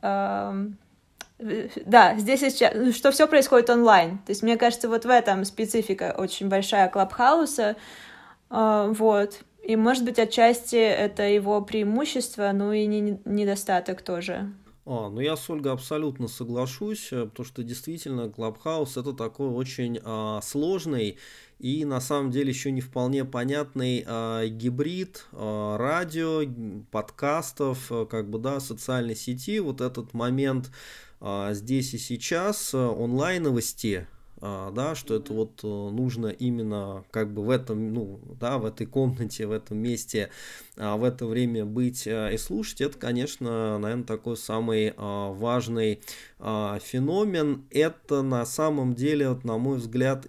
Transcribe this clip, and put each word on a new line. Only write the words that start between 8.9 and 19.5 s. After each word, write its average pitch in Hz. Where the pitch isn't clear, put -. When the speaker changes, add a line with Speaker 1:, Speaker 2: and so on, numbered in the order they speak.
Speaker 1:
вот. 208
И, 226
может 240
быть, 240
отчасти 233
это 208
его 202
преимущество, 220
ну 202
и 214
не-, 208
недостаток 196
тоже. 180
Speaker 2:
А, 113
ну, 107
я 151
с -
Ольгой 143
абсолютно 131
соглашусь, 127
э, 120
потому 117
что 127
действительно 123
Клабхаус — 131
это 127
такой 127
очень, 123